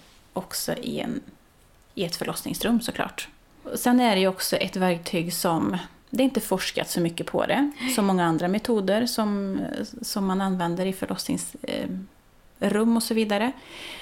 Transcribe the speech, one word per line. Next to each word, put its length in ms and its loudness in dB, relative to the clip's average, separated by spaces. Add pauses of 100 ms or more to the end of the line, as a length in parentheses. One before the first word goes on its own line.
(320)
också 420 -6
i 260 -6
en, 200 -4 (760)
i 100 -4
ett 120 -6
förlossningsrum 640 -2
såklart. 480 -6 (460)
Sen 260 4
är 140 4
det 60 4
ju 80 6
också 280 0
ett 200 -2
verktyg 580 0
som, 420 0 (340)
det 120 2
är 20 6
inte 160 2
forskat 500 -2
så 100 0
mycket 260 0
på 200 0
det, 240 2 (260)
som 100 4
många 180 4
andra 240 2
metoder 580 2
som, 540 -2 (420)
som 240 -2
man 140 2
använder 460 0
i 60 0
förlossnings-, 680 -4
eh, 260 -4 (680)
rum 380 4
och 60 2
så 120 -2
vidare. 380 2 (500)